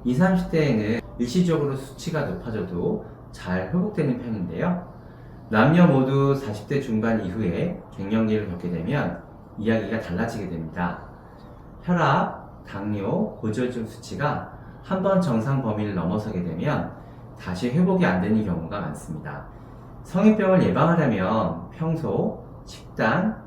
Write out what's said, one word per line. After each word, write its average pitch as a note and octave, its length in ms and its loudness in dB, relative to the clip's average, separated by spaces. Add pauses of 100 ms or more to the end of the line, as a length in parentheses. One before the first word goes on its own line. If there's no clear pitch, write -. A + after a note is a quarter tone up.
이삼십 F3 480 4
대에는 A#2 500 2 (160)
일시적으로 C#3+ 580 2
수치가 D3 500 -6
높아져도 F#2 800 -4 (260)
잘 F#2 380 -4
회복되는 E3+ 500 0
편인데요. A2 680 -2 (640)
남녀 D#3+ 380 8
모두 C#3 480 4
사십 A2 320 -6
대 C#3 120 0
중반 A2 460 0
이후에 G#2 560 -2 (100)
갱년기를 G#2+ 580 0
겪게 F2 200 -6
되면 F#2 520 -2 (360)
이야기가 A2 420 0
달라지게 G2+ 500 -4
됩니다. E2 520 -4 (800)
혈압, - 840 0
당뇨, G#2 720 -2
고지혈증 A2+ 480 -2
수치가 - 680 -6 (300)
한번 F#3+ 360 4
정상 A#2+ 420 2
범위를 G#2 340 -2
넘어서게 F2+ 480 -2
되면 F2 480 -2 (460)
다시 G#2+ 340 -4
회복이 F3+ 340 4
안 F#2 160 2
되는 G#2+ 240 2
경우가 F2 340 -2
많습니다. - 680 -8 (580)
성인병을 F#3+ 600 6
예방하려면 B2+ 1080 2
평소 D#3 760 -2 (200)
식단 D3 680 0 (120)